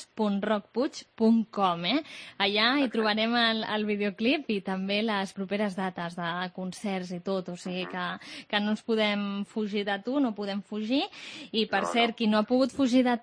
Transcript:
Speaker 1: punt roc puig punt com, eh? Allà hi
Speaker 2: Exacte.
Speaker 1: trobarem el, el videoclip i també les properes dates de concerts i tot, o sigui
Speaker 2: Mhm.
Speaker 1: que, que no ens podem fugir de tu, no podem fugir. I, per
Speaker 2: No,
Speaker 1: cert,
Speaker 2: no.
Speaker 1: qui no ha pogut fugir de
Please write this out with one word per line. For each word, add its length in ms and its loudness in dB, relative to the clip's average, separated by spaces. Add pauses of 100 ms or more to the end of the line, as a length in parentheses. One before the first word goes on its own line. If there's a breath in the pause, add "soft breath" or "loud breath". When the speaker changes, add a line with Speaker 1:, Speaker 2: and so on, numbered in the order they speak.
(140)
Speaker 1:
punt 300 0
roc 260 0
puig 360 -4 (100)
punt 340 4
com, 360 0
eh? 160 0 (360 loud breath)
Allà 380 4
hi 80 2
Speaker 2:
Exacte. 80 0
Speaker 1:
trobarem 440 2
el, 280 2
el 220 -2
videoclip 640 0
i 100 0
també 420 -2
les 300 -2
properes 440 -2
dates 400 -4
de 380 -4
concerts 580 -6
i 80 -8
tot, 280 -2
o 80 -8
sigui 300 -6
Speaker 2:
Mhm. 40 -10
Speaker 1:
que, 580 -8
que 120 0
no 120 2
ens 100 -2
podem 640 0
fugir 400 -2
de 180 -2
tu, 160 0
no 140 2
podem 280 -6
fugir. 400 -2 (500 loud breath)
I, 140 2
per 160 0
Speaker 2:
No, 60 -2
Speaker 1:
cert, 220 2
Speaker 2:
no. 60 -8
Speaker 1:
qui 120 0
no 100 4
ha 60 6
pogut 260 2
fugir 320 4
de 200 2